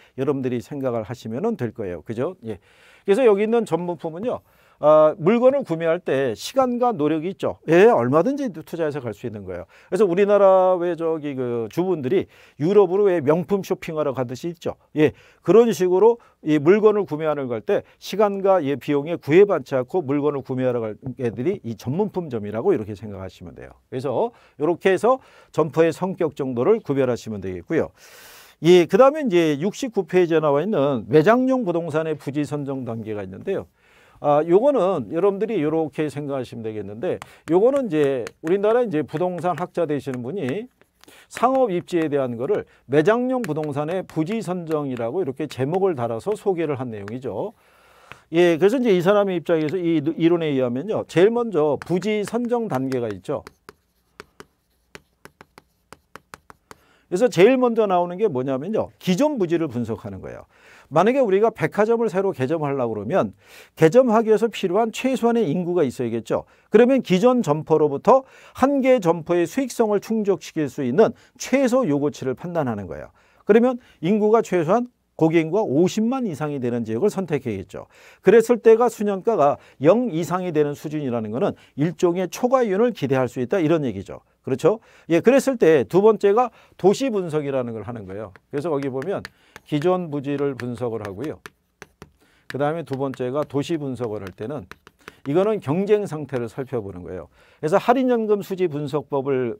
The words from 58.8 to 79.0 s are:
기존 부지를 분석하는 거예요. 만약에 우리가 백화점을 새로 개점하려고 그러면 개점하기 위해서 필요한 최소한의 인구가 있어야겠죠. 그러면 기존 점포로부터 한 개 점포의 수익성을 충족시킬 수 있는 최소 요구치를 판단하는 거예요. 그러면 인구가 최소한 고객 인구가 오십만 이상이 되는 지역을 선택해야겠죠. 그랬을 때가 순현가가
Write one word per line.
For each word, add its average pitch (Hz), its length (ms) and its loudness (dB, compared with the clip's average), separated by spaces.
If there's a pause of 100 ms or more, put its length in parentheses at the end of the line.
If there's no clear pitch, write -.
기존 254 400 0
부지를 165 300 0
분석하는 104 540 -8
거예요. 62 240 -14 (420)
만약에 196 300 2
우리가 214 320 2
백화점을 220 580 0
새로 190 240 -2
개점하려고 139 640 -2
그러면 107 400 -2 (420)
개점하기 220 520 4
위해서 220 200 4
필요한 208 440 -2
최소한의 233 580 0
인구가 175 320 0
있어야겠죠. 117 640 -4 (260)
그러면 240 320 4
기존 233 400 4
점포로부터 151 800 2 (280)
한 277 220 0 (100)
개 254 140 4
점포의 170 480 0
수익성을 226 540 -2
충족시킬 190 680 -4
수 143 140 -8
있는 139 280 2 (280)
최소 254 500 0
요구치를 139 460 -2
판단하는 127 540 -6
거예요. 71 240 -14 (320)
그러면 240 340 4 (220)
인구가 214 420 2
최소한 185 460 0 (280)
고객 160 260 2
인구가 160 200 -2
오십만 214 640 0
이상이 147 320 -6
되는 120 260 -4
지역을 113 240 -2
선택해야겠죠. 135 800 -6 (340)
그랬을 226 380 4
때가 226 300 6
순현가가 190 720 0 (240)